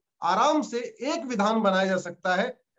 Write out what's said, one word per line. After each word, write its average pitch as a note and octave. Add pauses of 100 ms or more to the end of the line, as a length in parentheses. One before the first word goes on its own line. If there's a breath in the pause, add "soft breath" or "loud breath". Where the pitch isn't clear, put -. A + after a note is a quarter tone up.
(220)
आराम B3
से A#3 (220)
एक C#4+
विधान A3+
बनाया F#3+
जा F#3+
सकता F3+
है, A#3 (180)